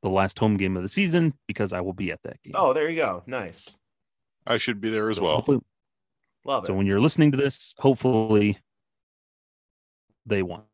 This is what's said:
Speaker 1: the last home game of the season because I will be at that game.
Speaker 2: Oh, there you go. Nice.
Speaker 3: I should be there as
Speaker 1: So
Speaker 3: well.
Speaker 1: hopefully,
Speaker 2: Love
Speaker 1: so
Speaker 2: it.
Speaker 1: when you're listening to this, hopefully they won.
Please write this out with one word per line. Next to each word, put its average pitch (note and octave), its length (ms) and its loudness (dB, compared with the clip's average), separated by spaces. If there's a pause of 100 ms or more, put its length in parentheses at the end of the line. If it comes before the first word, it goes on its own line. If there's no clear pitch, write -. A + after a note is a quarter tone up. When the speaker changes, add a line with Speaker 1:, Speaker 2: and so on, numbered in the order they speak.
Speaker 1:
the G#2 80 -2
last F#2+ 280 0
home G#2+ 180 4
game F#2+ 200 0
of F2+ 60 -4
the F#2 60 -6
season E3+ 460 2 (140)
because G2 240 -4
I F2+ 80 -4
will F#2 120 -4
be F#2 200 -6
at D2+ 120 -12
that - 180 -14
game. - 120 -20
Speaker 2:
Oh, E3 180 2
there D3+ 180 0
you E3 60 -6
go. G2+ 300 -2
Nice. A2+ 520 -10 (680)
Speaker 3:
I A#2 120 0
should G#2+ 220 -4
be A2 100 -4
there A2 200 -2
as G#2 60 -2
Speaker 1:
So F#2 80 -2
Speaker 3:
well. D#2 120 2
Speaker 1:
hopefully, B2 240 2 (840)
Speaker 2:
Love B2 220 -4
Speaker 1:
so G2+ 80 -2
Speaker 2:
it. - 20 -2
Speaker 1:
when G2 100 0
you're G2 140 2
listening D3+ 320 4
to C3 60 0
this, - 400 -4
hopefully A2 800 4 (1700)
they G#2 160 0
won. F2+ 200 -8 (120)